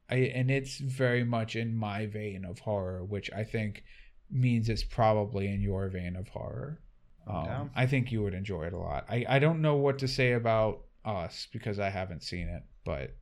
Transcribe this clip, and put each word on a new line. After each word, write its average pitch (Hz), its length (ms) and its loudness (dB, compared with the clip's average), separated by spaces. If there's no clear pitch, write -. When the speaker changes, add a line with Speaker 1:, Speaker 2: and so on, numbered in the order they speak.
Speaker 1:
I, 123 60 0
and 127 360 2
it's 135 280 -2
very 127 440 2
much 117 320 0
in 113 200 -2
my 107 320 -2
vein 101 380 -6
of 87 140 -8
horror, 92 460 -2
which 98 260 -4
I 104 120 -4
think 110 400 -2
means 120 400 4
it's 110 140 0
probably 107 640 2
in 101 140 0
your 98 280 0
vein 90 260 -4
of 95 140 -8
horror. - 520 -8
Speaker 2:
I'm 101 80 -4
Speaker 1:
Um, 82 100 -2
Speaker 2:
down. 135 300 -4
Speaker 1:
I 131 100 4
think 127 260 2
you 110 120 0
would 98 100 0
enjoy 92 320 -4
it 85 80 -4
a 87 40 -4
lot. 80 320 -4
I, 120 200 0
I 139 100 6
don't 160 220 4
know 151 140 4
what 139 240 4
to 135 80 0
say 127 240 2
about 113 540 4
Us 92 480 -4
because 110 240 -4
I 101 120 0
haven't 92 340 -6
seen 87 240 -4
it, 85 160 -6
but 71 380 -4